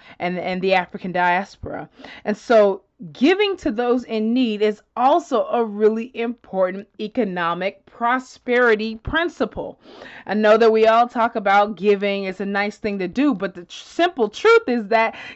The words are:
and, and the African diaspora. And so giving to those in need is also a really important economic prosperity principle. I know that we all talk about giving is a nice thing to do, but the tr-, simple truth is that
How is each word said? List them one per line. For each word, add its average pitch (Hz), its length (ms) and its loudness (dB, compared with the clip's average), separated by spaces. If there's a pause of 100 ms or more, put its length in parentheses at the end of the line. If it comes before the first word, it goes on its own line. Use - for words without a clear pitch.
(200)
and, 180 180 -4
and 185 240 -6
the 190 140 2
African 180 360 -4
diaspora. 180 800 -4 (340)
And 208 140 -4
so 208 460 2 (300)
giving 381 440 2
to 294 140 -6
those 240 320 -2
in 220 300 -2
need 226 280 0
is 214 200 -2 (140)
also 254 520 0
a 240 160 -2
really 220 520 0
important 196 720 -4 (120)
economic 185 840 -4
prosperity 240 1120 -2
principle. - 840 -6 (460)
I 190 100 -6
know 214 220 4
that 226 140 6
we 220 160 6
all 233 200 6
talk 233 280 -2
about 202 420 2
giving 196 480 0
is 190 160 -8
a 196 40 -6
nice 202 320 -4
thing 202 220 -6
to 185 80 -4
do, 262 260 0
but 185 220 -6
the 175 100 -16
tr-, - 200 -20
simple 330 440 -2
truth 453 380 2
is 240 200 -2
that 226 280 0 (200)